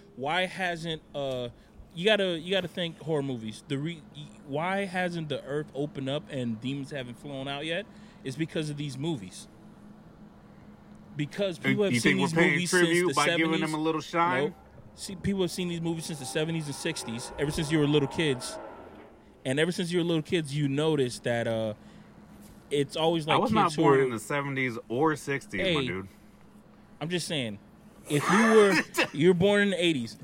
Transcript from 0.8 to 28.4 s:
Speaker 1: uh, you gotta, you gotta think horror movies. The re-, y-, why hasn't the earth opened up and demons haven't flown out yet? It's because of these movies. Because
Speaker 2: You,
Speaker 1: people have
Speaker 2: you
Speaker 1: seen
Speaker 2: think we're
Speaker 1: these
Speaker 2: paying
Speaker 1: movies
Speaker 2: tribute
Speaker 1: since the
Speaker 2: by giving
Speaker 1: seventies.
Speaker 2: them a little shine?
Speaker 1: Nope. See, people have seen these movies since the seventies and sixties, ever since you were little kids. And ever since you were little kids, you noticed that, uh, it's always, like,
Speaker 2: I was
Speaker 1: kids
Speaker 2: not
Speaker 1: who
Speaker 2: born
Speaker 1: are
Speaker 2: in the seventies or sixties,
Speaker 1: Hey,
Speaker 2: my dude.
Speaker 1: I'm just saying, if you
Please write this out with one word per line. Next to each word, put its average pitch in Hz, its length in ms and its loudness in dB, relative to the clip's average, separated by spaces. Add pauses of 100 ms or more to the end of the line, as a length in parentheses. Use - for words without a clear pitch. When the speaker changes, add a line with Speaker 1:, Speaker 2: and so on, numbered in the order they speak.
Speaker 1:
uh, 131 340 -4 (460)
you 170 100 -6
gotta, 196 340 2
you 175 160 -8
gotta 180 140 0
think 170 320 -6
horror 147 220 -2
movies. 113 460 -6
The 139 100 -2
re-, 156 240 -6 (120)
y-, 147 80 -16 (240)
why 180 380 -2
hasn't 175 460 -2
the 127 140 -4
earth 143 300 -4
opened 139 360 -4
up 147 200 -4
and 120 300 -4
demons 135 300 -6
haven't 127 280 -10
flown 139 300 -10
out 143 160 -6
yet? 170 220 -4 (360)
It's 131 140 -8
because 160 320 -4
of 147 80 -6
these 143 220 -6
movies. 135 500 -6 (1700)
Because 165 420 -4
Speaker 2:
You, - 60 -12
Speaker 1:
people 202 200 2
have 180 80 2
Speaker 2:
you 120 80 2
Speaker 1:
seen 147 180 4
Speaker 2:
think - 20 0
we're 139 60 4
Speaker 1:
these 160 80 -4
Speaker 2:
paying 165 180 6
Speaker 1:
movies 175 180 0
Speaker 2:
tribute 175 360 4
Speaker 1:
since - 20 2
the 135 60 0
Speaker 2:
by - 120 4 (100)
giving 165 160 2
Speaker 1:
seventies. 160 80 2 (120)
Speaker 2:
them - 20 -2
a 156 80 -2
little 156 180 0
shine? 170 440 0
Speaker 1:
Nope. 190 100 -4 (400)
See, - 220 -10
people 190 260 0
have 170 80 0
seen 180 180 -4
these 170 120 -4
movies 165 260 -4
since 156 140 -8
the 135 40 -10
seventies 160 420 -2
and 139 80 -6
sixties, - 640 -6
ever 147 120 0
since 151 200 -2
you 160 80 4
were 147 80 4
little 143 220 4
kids. 143 500 -2 (840)
And 135 160 0
ever 170 120 2
since 175 200 -4
you 180 60 2
were 165 60 2
little 165 180 0
kids, 151 340 -2
you 147 120 2
noticed 139 560 0
that, 117 220 0
uh, 110 280 -2 (960)
it's 139 260 0
always, 160 300 2
like, 151 100 4
Speaker 2:
I - 20 4
was 220 120 4
Speaker 1:
kids 220 40 2
Speaker 2:
not 180 200 4
Speaker 1:
who 160 80 2
Speaker 2:
born 135 180 8
Speaker 1:
are 135 40 4
Speaker 2:
in 127 60 2
the 110 80 -2
seventies 135 600 -2 (100)
or 151 280 2
sixties, - 440 -6
Speaker 1:
Hey, 185 140 2
Speaker 2:
my 139 100 0
dude. 95 240 -6 (880)
Speaker 1:
I'm 160 120 -6
just 175 180 -2
saying, 120 300 -4 (500)
if 143 220 2
you 196 80 6 (160)